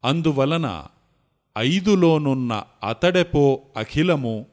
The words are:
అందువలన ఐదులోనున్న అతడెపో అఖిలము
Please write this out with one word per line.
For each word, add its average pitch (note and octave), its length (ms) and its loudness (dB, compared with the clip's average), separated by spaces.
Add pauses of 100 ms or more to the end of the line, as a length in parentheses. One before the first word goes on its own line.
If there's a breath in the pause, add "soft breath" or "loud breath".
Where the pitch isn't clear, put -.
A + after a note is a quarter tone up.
అందువలన C#3+ 800 -2 (720)
ఐదులోనున్న D3+ 1040 0 (240)
అతడెపో D#3 720 0 (140)
అఖిలము B2+ 760 -2